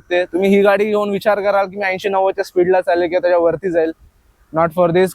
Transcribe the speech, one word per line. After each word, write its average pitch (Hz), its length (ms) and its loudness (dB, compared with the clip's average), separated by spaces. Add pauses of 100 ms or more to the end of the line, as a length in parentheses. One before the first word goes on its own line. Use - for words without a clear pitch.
(100)
ते. 180 140 0
तुम्ही 180 260 -2
ही 202 120 4
गाडी 202 220 2
घेऊन 208 260 -2
विचार 202 300 0
कराल 196 280 0
की 185 80 -16
मी 208 80 -6
ऐंशी 190 240 -4
नव्वदच्या 190 360 -2
स्पीडला 185 360 0
चालेल 175 280 0
किंवा 175 120 -2
त्याच्यावरती 170 500 0
जाईल, 160 220 0 (600)
not 165 240 0
for 180 140 2
this, 180 240 0